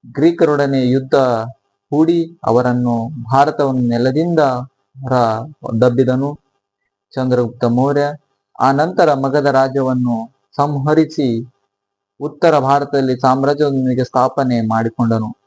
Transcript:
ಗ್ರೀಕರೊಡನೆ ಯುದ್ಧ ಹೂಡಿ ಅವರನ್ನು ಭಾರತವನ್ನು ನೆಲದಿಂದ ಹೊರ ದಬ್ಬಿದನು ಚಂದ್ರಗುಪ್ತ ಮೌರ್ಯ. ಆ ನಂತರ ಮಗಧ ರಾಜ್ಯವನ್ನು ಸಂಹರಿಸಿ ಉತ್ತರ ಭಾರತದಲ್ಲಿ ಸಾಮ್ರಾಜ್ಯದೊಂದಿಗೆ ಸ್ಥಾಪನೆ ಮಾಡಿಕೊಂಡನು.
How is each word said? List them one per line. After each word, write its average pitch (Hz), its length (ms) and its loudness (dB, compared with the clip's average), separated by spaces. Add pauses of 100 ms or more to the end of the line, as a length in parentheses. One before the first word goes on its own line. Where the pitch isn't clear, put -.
ಗ್ರೀಕರೊಡನೆ 143 800 0
ಯುದ್ಧ 131 300 0 (760)
ಹೂಡಿ 165 500 0
ಅವರನ್ನು 120 800 0
ಭಾರತವನ್ನು 135 580 0
ನೆಲದಿಂದ 131 580 0 (640)
ಹೊರ 127 120 -4 (680)
ದಬ್ಬಿದನು 127 580 0 (760)
ಚಂದ್ರಗುಪ್ತ 123 520 -2
ಮೌರ್ಯ. 143 480 0 (460)
ಆ 131 120 2
ನಂತರ 156 420 2
ಮಗಧ 139 340 0
ರಾಜ್ಯವನ್ನು 127 880 0 (200)
ಸಂಹರಿಸಿ 143 1000 -2 (680)
ಉತ್ತರ 143 400 2
ಭಾರತದಲ್ಲಿ 135 600 0
ಸಾಮ್ರಾಜ್ಯದೊಂದಿಗೆ 135 840 0
ಸ್ಥಾಪನೆ 127 580 0
ಮಾಡಿಕೊಂಡನು. 113 840 -2